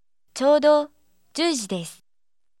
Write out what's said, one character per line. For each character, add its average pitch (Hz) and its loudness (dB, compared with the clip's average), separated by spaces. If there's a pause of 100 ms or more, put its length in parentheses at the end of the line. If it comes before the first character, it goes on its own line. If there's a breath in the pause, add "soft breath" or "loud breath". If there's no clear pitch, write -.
(320)
ち - -8
ょ 285 4
う 294 4
ど 294 2 (440)
十 330 -2
時 220 -6
で 175 -6
す。 - -20 (580)